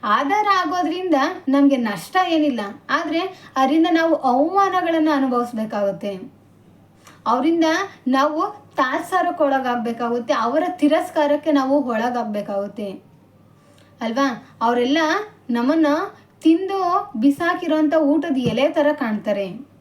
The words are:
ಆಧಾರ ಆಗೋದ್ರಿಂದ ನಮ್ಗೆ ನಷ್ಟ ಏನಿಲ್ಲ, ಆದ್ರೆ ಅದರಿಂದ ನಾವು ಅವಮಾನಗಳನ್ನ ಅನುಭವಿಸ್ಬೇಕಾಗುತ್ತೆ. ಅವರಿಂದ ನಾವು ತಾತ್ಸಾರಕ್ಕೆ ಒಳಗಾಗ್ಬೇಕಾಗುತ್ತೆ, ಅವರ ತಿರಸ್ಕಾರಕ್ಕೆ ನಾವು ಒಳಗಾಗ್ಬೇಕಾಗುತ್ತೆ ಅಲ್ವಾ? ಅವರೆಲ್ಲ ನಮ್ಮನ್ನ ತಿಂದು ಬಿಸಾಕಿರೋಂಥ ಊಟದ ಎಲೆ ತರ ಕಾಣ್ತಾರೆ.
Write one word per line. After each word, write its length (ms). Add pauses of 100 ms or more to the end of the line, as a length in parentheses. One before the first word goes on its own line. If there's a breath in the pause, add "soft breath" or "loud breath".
ಆಧಾರ 420 (120)
ಆಗೋದ್ರಿಂದ 580 (320)
ನಮ್ಗೆ 300
ನಷ್ಟ 400 (100)
ಏನಿಲ್ಲ, 320 (300)
ಆದ್ರೆ 640
ಅದರಿಂದ 360
ನಾವು 240
ಅವಮಾನಗಳನ್ನ 960
ಅನುಭವಿಸ್ಬೇಕಾಗುತ್ತೆ. 1040 (1080 loud breath)
ಅವರಿಂದ 380 (420 loud breath)
ನಾವು 680
ತಾತ್ಸಾರಕ್ಕೆ 680
ಒಳಗಾಗ್ಬೇಕಾಗುತ್ತೆ, 880
ಅವರ 360
ತಿರಸ್ಕಾರಕ್ಕೆ 840
ನಾವು 320
ಒಳಗಾಗ್ಬೇಕಾಗುತ್ತೆ 1040 (1120 soft breath)
ಅಲ್ವಾ? 600
ಅವರೆಲ್ಲ 360 (520)
ನಮ್ಮನ್ನ 380 (540 soft breath)
ತಿಂದು 760
ಬಿಸಾಕಿರೋಂಥ 800
ಊಟದ 420
ಎಲೆ 320
ತರ 240
ಕಾಣ್ತಾರೆ. 760 (140)